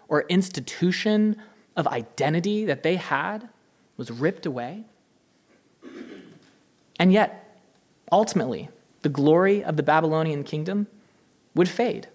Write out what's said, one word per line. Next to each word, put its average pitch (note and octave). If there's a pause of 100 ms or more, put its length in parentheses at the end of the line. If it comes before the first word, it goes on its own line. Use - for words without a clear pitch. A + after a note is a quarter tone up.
or -
institution F#3+ (400)
of D#3
identity E3
that C#3+
they E3+
had F#3 (480)
was A#2+
ripped C#3+
away. C#3 (2250)
And F#3
yet, - (500)
ultimately, D3+ (340)
the D3+
glory E3
of D#3+
the D3+
Babylonian D#3
kingdom F3+ (640)
would F3+
fade, -